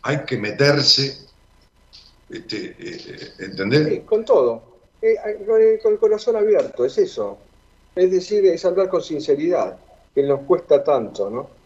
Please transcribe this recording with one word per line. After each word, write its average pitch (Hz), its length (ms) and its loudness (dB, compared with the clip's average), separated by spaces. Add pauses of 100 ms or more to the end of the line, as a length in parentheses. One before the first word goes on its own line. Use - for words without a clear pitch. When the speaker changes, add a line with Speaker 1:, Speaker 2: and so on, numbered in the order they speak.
Speaker 1:
hay 143 240 -4
que 127 120 -4
meterse, 135 800 0 (1120)
este, - 280 -12
eh, - 220 -10
eh, - 600 -14
¿entendés? 101 480 0
Speaker 2:
Sí, - 140 -2
con 220 240 -2
todo. 123 360 2 (400)
Eh, 220 140 2 (100)
eh, 214 200 -8
con 220 160 2
el, 220 180 4
con 214 140 2
el 208 60 -2
corazón 220 360 0
abierto, 202 500 2
es - 120 -2
eso. 104 400 -2 (580)
Es 185 160 4
decir, 196 340 0
es 175 200 2
hablar 185 240 2
con 170 120 0
sinceridad, 147 760 -2 (360)
que 139 100 2
nos 139 180 0
cuesta 147 420 2
tanto, 104 460 -2
¿no? 123 200 -8 (160)